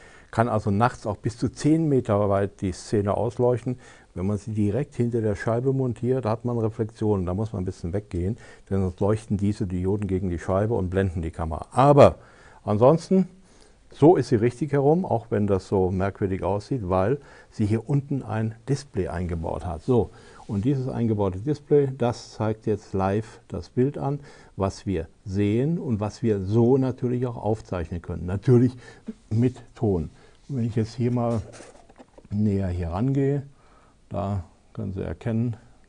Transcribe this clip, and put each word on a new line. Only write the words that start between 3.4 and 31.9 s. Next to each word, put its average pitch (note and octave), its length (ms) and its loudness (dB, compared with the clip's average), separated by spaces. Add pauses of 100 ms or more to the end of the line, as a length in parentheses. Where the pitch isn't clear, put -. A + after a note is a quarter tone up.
Wenn F#2 100 -4
man G#2 120 0
sie A2 140 -8
direkt G#2+ 440 0
hinter A#2+ 260 0
der G#2+ 140 0
Scheibe B2 360 0
montiert, B2+ 540 -2
hat A2 180 -2
man A#2+ 140 -2
Reflexionen, A2 680 -2
da F2+ 80 -2
muss A2 200 -4
man G2+ 80 -4
ein F2+ 40 -4
bisschen F2+ 280 -8
weggehen, F#2+ 440 -4 (320)
denn G2 120 0
sonst F#2 180 -4
leuchten G#2+ 380 0
diese G2+ 280 0
Dioden F#2 420 -2
gegen F#2 220 -2
die E2+ 100 -4
Scheibe G2+ 340 0
und F#2 160 -2
blenden F2+ 320 0
die D#2+ 100 -6
Kamera. D#2+ 400 -8
Aber C#3 440 8 (500)
ansonsten, E3 640 4 (640)
so E3+ 260 8
ist C3+ 100 0
sie B2+ 80 2
richtig B2 380 0
herum, D3 320 2
auch A2+ 240 -2
wenn G#2 180 0
das G2 220 0
so F#2+ 200 2
merkwürdig F#2+ 540 -2
aussieht, G2+ 460 -2
weil F#2+ 300 2 (300)
sie - 160 -2
hier G#2+ 240 -2
unten C#3 320 -2
ein A2 340 -4 (120)
Display A2 400 -4
eingebaut E2+ 580 -6
hat. E2 180 -8
So, B2 260 2 (380)
und G2+ 180 -4
dieses C3 240 0
eingebaute G#2 500 0
Display, C#3+ 480 2 (100)
das A#2+ 360 -4
zeigt A2 320 -4
jetzt G#2 280 -4
live G2 540 -2
das - 220 -10
Bild C3 280 0
an, C#3+ 220 -4 (380)
was F#2+ 280 -4
wir E2+ 220 -2 (160)
sehen G#2 560 0
und B2 220 -4
was G#2 220 -6
wir G#2 180 2
so A#2 360 4
natürlich B2+ 480 -2
auch A#2+ 120 -8
aufzeichnen F2+ 640 -4
können. E2+ 240 -8
Natürlich A#2+ 500 4 (540)
mit B2 340 0 (120)
Ton. F#2 340 0 (380)
Wenn B2+ 180 -4
ich A#2 100 -4
jetzt A2+ 180 -2
hier A#2+ 180 -2
mal A#2 300 0 (880)